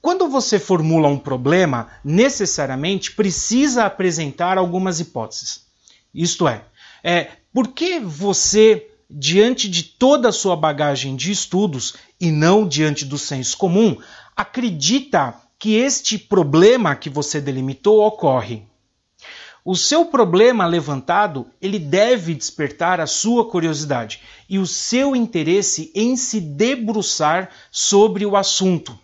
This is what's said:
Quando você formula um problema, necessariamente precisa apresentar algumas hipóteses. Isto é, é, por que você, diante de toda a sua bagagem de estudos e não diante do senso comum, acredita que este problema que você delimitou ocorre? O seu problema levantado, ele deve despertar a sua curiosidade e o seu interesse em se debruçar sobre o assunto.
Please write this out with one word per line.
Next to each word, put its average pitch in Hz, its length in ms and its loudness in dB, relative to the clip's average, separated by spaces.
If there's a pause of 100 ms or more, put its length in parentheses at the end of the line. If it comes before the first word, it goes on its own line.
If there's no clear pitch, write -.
Quando 359 280 0
você 262 320 0
formula 160 480 2
um 143 100 0
problema, 135 680 0 (160)
necessariamente 170 1080 0
precisa 240 720 0
apresentar 175 720 -2
algumas 180 440 -2
hipóteses. - 640 -10 (520)
Isto 175 320 -2
é, 113 160 -2 (400)
é, 170 260 0 (240)
por 254 160 0
que 339 300 -4
você, 208 880 2 (220)
diante 196 580 0
de 170 140 -4
toda 254 460 2
a 202 40 2
sua 185 220 -2
bagagem 143 600 -2
de 156 160 -6
estudos 180 640 -4 (260)
e 170 100 0
não 175 380 4
diante 147 360 -2
do 139 140 -8
senso 131 380 -6
comum, 185 400 2 (400)
acredita 190 1000 -2 (240)
que 214 160 0
este 240 440 0
problema 175 760 4
que - 160 -10
você 147 300 -4
delimitou 139 680 2
ocorre? 127 560 -2 (1000)
O 185 100 -2
seu 302 300 2
problema 226 600 4
levantado, 160 800 -2 (140)
ele 196 200 -4
deve 180 520 0
despertar 165 680 -4
a 156 80 -4
sua 226 420 0
curiosidade 147 680 -4 (280)
e 190 80 -4
o 190 120 0
seu 269 480 -2
interesse 175 800 -2
em 233 180 0
se 220 260 -4
debruçar 185 1080 -2 (220)
sobre 202 520 2
o 202 120 0
assunto. 185 680 0